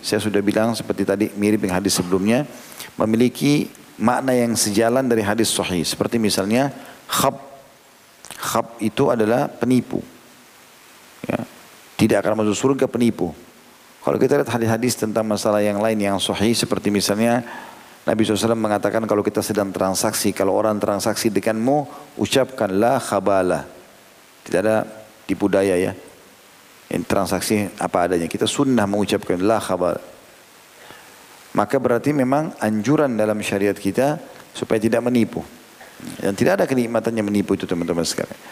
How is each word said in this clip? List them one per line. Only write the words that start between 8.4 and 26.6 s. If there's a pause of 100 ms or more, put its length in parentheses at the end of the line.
itu
adalah
penipu. (1300)
Ya. (560)
Tidak
akan
masuk
surga
penipu. (720)
Kalau
kita
lihat
hadis-hadis
tentang
masalah
yang
lain
yang
sahih,
seperti
misalnya (560)
Nabi
sallallahu
alaihi
wasallam
mengatakan,
kalau
kita
sedang
transaksi,
kalau
orang
transaksi
denganmu, (320)
ucapkan
la
khabala. (800)
Tidak
ada (400)
tipu
daya
ya. (960)